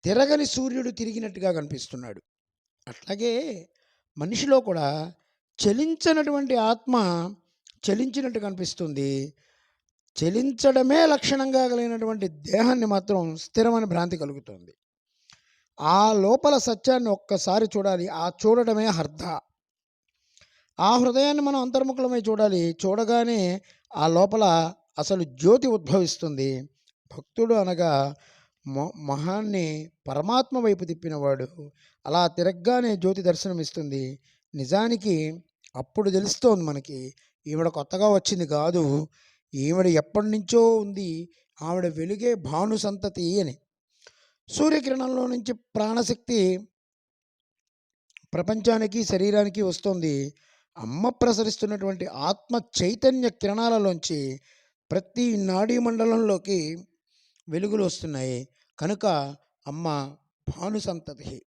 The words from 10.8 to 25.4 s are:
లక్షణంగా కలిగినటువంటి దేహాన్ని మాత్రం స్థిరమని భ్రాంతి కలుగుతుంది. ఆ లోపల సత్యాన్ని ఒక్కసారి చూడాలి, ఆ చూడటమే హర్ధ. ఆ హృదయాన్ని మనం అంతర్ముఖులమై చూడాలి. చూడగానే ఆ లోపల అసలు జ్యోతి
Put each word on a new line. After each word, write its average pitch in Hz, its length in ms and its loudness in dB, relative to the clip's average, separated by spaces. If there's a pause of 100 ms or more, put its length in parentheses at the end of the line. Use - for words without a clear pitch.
లక్షణంగా 269 600 2
కలిగినటువంటి 226 600 -4
దేహాన్ని 220 580 0
మాత్రం 190 500 0
స్థిరమని 226 500 0
భ్రాంతి 175 300 -2
కలుగుతుంది. 139 580 -12 (1040)
ఆ 196 320 4
లోపల 247 460 4
సత్యాన్ని 240 520 0
ఒక్కసారి 202 640 0
చూడాలి, 190 320 0
ఆ 165 200 -4
చూడటమే 220 580 2
హర్ధ. 156 360 -2 (1600)
ఆ 208 160 6
హృదయాన్ని 269 460 4
మనం 277 180 2
అంతర్ముఖులమై 254 600 0
చూడాలి. 196 560 2 (100)
చూడగానే 214 760 0 (360)
ఆ 151 120 2
లోపల 180 640 4 (260)
అసలు 175 260 -2
జ్యోతి 170 420 4